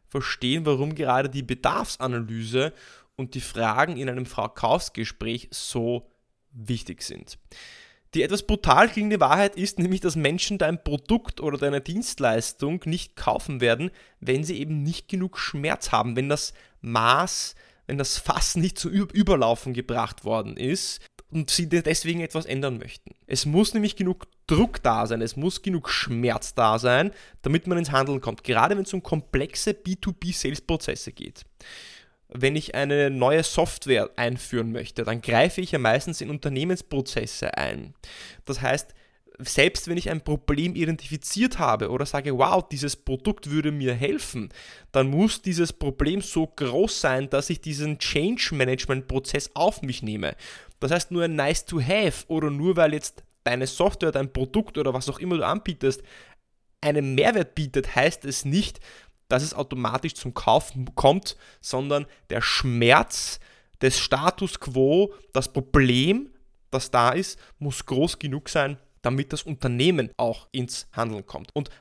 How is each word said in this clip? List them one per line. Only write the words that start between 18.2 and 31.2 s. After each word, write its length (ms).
nicht 240
zum 120
Ü-, 200
Überlaufen 600
gebracht 520
worden 320
ist 440
und 200
sie 180
de-, 140
deswegen 380
etwas 240
ändern 340
möchten. 360
Es 180
muss 280
nämlich 200
genug 320
Druck 340
da 240
sein, 160
es 140
muss 260
genug 260
Schmerz 640
da 260
sein, 320
damit 260
man 100
ins 140
Handeln 280
kommt, 220
gerade 340
wenn 60
es 100
um 120
komplexe 680
B 220
two 180
B 200
Sales-Prozesse 800
geht. 320